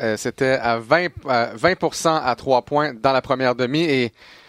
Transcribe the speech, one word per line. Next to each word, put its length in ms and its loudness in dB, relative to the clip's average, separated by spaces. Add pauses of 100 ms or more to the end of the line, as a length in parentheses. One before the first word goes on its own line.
euh, 160 -2
c'était 460 -2
à 160 0
vingt, 300 0 (180)
euh, 200 2 (100)
vingt 200 2
pour 200 -2
cent 260 0
à 140 0
trois 260 0
points 320 -2
dans 180 0
la 80 2
première 360 0
demi. 260 0
Et 300 0 (360)